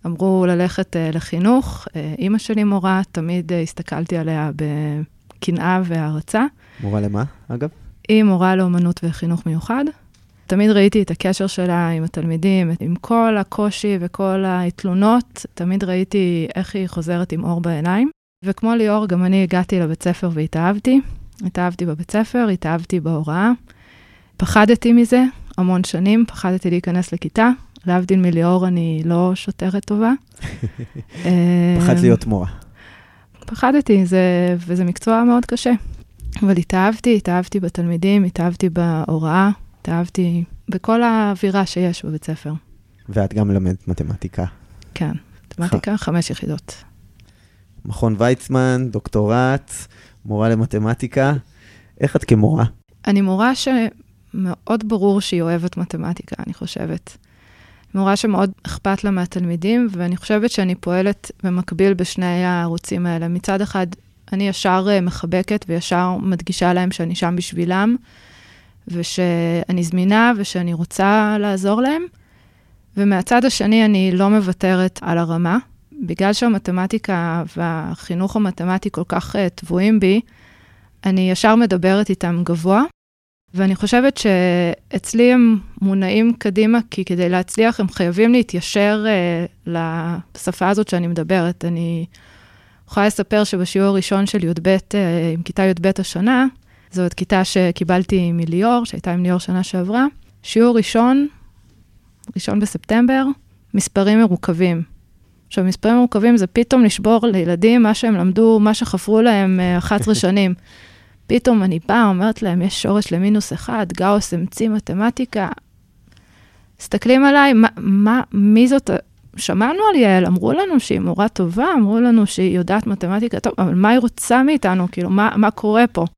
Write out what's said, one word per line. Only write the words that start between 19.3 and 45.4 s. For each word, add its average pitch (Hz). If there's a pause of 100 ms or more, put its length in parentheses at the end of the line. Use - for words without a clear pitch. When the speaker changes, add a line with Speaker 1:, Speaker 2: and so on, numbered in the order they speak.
Speaker 1:
הגעתי 180
לבית 160
ספר 175
והתאהבתי. 185 (440)
התאהבתי 180
בבית 160
ספר, 226
התאהבתי 170
בהוראה. 165 (880)
פחדתי 226
מזה 240 (340)
המון 185
שנים, 208
פחדתי 185
להיכנס 175
לכיתה. 220 (360)
להבדיל 180
מליאור, 180
אני 165
לא 175
שוטרת 190
טובה. 220 (580)
Speaker 2:
<laughs> 147
Speaker 1:
אה, 175
Speaker 2:
פחדת 175
להיות 180
מורה. 95 (1000)
Speaker 1:
פחדתי, 240
זה, 180
וזה 175
מקצוע 226
מאוד 240
קשה. - (720)
אבל 196
התאהבתי, 208
התאהבתי 180
בתלמידים, 175
התאהבתי 180
בהוראה, 160 (320)
התאהבתי 170 (260)
בכל 226
האווירה 202
שיש 175
בבית 156
ספר. 156 (560)
Speaker 2:
ואת 101
גם 104
מלמדת 95
מתמטיקה. 90 (480)
Speaker 1:
כן, 151 (360)